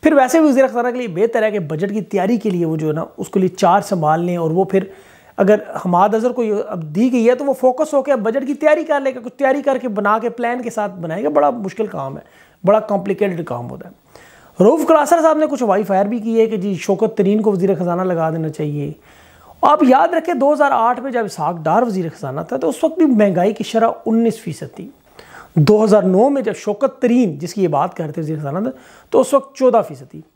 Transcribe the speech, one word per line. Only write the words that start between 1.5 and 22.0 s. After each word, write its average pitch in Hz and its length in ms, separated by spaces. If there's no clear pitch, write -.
कि 208 80
बजट 160 320
की 214 100
तैयारी 196 360
के 208 120
लिए 175 140
वो 160 120
जो 156 100
है 156 60
ना, 160 100
उसके - 220
लिए 185 80
चार्ज 185 360
संभाल 160 360
लें 175 180
और 160 140
वो 185 120
फिर 190 260
अगर 208 260
हमाद 180 380
अजहर 233 180
को 247 100
ये 214 200
अब 175 220
दी 175 260
गई 240 140
है 247 100
तो 269 100
वो 277 100
फोकस 254 400
होकर 277 180
अब 233 100
बजट 233 220
की 269 100
तैयारी 302 300
कर 285 180
लेगा, 262 180
कुछ 240 180
तैयारी 277 240
करके 262 280
बना 208 280
के 240 120
प्लान 240 320
के 226 80
साथ 208 180
बनाएगा। 170 320
बड़ा 294 220
मुश्किल 208 360
काम 139 280
है, - 80
बड़ा 208 180
कॉम्प्लिकेटेड 190 600
काम 120 220
होता - 220
है। - 60
रऊफ़ 277 280
क्लासर 311 360
साहब 311 160
ने 311 80
कुछ 262 160
हवाई 208 220
फायर 196 240
भी 233 120
की 226 180
है 226 80
कि 220 120
जी 190 180
शौकत 202 420
तरीन 208 240
को 208 100
वज़ीर 190 220
ख़जाना 175 300
लगा 165 260
देना 160 200
चाहिए। 147 440
आप 302 220
याद 302 300
रखें, 330 240
दो 277 140
हज़ार 285 200
आठ 240 280
में 269 120
जब 233 140
इसहाक 170 320
डार 165 260
वज़ीर 190 240